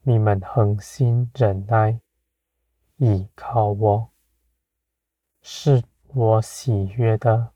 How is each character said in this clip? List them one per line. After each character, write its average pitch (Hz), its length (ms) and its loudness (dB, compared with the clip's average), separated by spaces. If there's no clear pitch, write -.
你 120 180 2
们 104 220 2
恒 104 400 0
心 120 540 -2
忍 98 320 -2
耐， 110 340 0
倚 104 400 0
靠 110 320 -2
我， 104 420 0
是 135 420 0
我 110 340 2
喜 98 540 -4
悦 113 200 2
的。 113 400 0